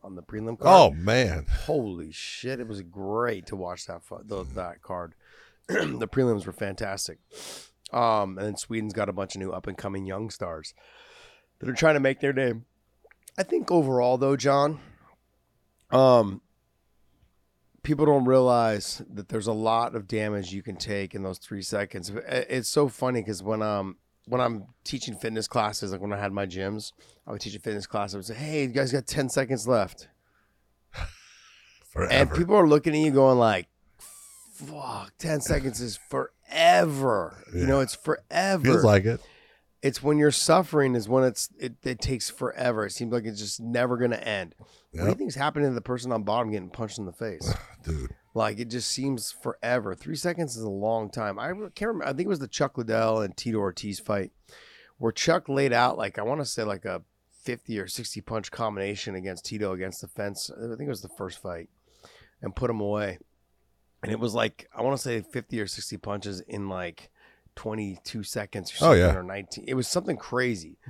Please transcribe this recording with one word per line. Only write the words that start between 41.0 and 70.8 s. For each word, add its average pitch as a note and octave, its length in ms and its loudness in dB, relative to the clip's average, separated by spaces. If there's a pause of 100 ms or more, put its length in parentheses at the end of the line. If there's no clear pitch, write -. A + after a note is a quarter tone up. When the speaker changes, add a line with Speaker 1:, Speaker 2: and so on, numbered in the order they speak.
Speaker 1:
when C3 160 6
it's, B2 240 0 (100)
it, A#2+ 160 -8 (100)
it B2+ 160 -4
takes B2+ 300 -2
forever. B2 560 -2
It F#2+ 60 -6
seems A#2 200 -4
like A#2 120 -2
it's G#2+ 160 -6
just G#2 200 -8
never B2 360 0
gonna A#2+ 200 2
end. F#2+ 420 -4
What - 100 -20 (240)
do E2+ 100 -10
you F#2+ 60 2
Speaker 2:
Yep. - 100 0
Speaker 1:
think's A#3+ 180 -4
happening C#3+ 320 0
to C3 60 0
the A#2 60 -2
person B2 320 -6
on A2 120 -2
bottom A2 260 0
getting F#2 200 -6
punched A2 280 -8
in G#2+ 80 -8
the F2 60 -10
face? F#2+ 400 -6 (160)
Speaker 2:
<sighs> - 160 -20
Dude. D2 260 -6 (240)
Speaker 1:
Like, G#2+ 240 0
it A#2+ 80 -6
just A#2 240 -6
seems C3 420 -4
forever. A#2 640 -4
Three D3 220 -10
seconds E3 400 -4
is A2+ 60 -8
a A2 80 -4
long G#2+ 400 -2
time. G#2 280 -6
I A#2+ 100 -6
re-, F#3+ 260 -8
can't G#3 140 -6
remember. G#3 180 -4
I C#3 60 -2
think D#3+ 140 -4
it - 20 -4
was F#3+ 120 0
the C3+ 80 -8
Chuck - 300 -2
Liddell A2+ 420 2
and G2+ 160 -4
Tito A2 220 -2
Ortiz G2 420 -4
fight G2+ 320 -4 (640)
where A2+ 140 0
Chuck - 360 0
laid C3+ 240 2
out, A#2+ 240 4
like, G#2 220 -6
I G#2 40 -6
wanna C3+ 220 -2
say, A#2+ 200 -4
like, G2 200 -6
a F2 180 -6 (420)
fifty A#2 340 -6
or F#2 80 -6
sixty G#2+ 340 -10
punch A2 300 -8
combination G#2 640 -6
against F#2 320 -8
Tito G#2 260 -4
against F#2 280 -8
the F#2 80 -14
fence. G2+ 460 -8
I - 60 -16 (160)
think C3 60 -12
it D3 60 -8
was G#2 140 -8
the G2 60 -16
first F#2 320 -12
fight, F2 280 -10 (720)
and G2 120 -10
put B2 160 -2
him A2+ 100 -4
away. G#2 380 -2 (840)
And G#2 100 -6
it A2 80 -4
was, A2+ 140 -2
like, A2+ 420 -2
I A2 60 -4
wanna C3+ 160 0
say A#2 220 -4
fifty A2+ 400 -8
or G2+ 80 -4
sixty - 280 -10
punches G2+ 440 -8
in, G2+ 280 -10
like, F2+ 420 -8 (460)
twenty-two G#2+ 640 -8
seconds G2+ 480 -8 (100)
or D#3+ 60 6
Speaker 2:
Oh, E3 60 10
yeah. F2+ 140 10
Speaker 1:
something, F2 120 6
or F2+ 60 -6
nineteen. G2 420 -10
It B2+ 80 -2
was B2+ 140 -2
something F3+ 280 -2
crazy. A2+ 600 -2 (120)